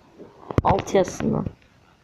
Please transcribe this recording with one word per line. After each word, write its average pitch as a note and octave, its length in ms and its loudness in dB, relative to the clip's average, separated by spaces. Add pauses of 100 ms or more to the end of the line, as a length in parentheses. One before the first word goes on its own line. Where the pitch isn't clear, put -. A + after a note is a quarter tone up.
(640)
Altı - 320 2
yazsın - 360 0
lan. - 140 -2 (580)